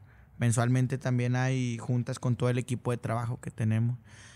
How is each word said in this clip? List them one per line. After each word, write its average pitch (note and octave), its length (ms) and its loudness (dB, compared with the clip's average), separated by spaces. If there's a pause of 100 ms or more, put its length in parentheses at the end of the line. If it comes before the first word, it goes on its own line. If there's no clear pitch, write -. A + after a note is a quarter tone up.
(360)
Mensualmente B2 600 2
también B2 380 0
hay B2+ 440 0
juntas B2 400 -2
con B2 180 0
todo B2 120 2
el B2 100 2
equipo B2 320 -4
de A#2 60 -2
trabajo A#2 440 -4
que - 100 -10
tenemos. A2+ 460 0 (380)